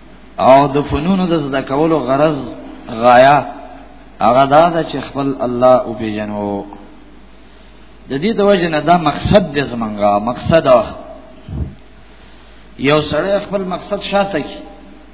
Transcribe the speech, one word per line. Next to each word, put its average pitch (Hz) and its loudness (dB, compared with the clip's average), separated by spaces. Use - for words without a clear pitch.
او 135 6
د 135 -4
فنونو 180 -2
د 165 0
زده 139 -4
کولو 156 0
غرض، 135 0
غایه، 123 6
هغه 123 4
دا 156 4
ده 165 -2
چې 143 -10
خپل 139 -6
الله 123 4
وپېژنو. 104 -6
د - -12
دې 214 0
د 202 0
وجې 196 2
نه 151 -2
دا 165 4
مقصد 165 2
دی 139 0
زمونږه، 107 -4
مقصد. 156 0
یو 143 2
سړی 175 -2
خپل 196 -6
مقصد 185 -8
شاته 196 -2
کړي - -10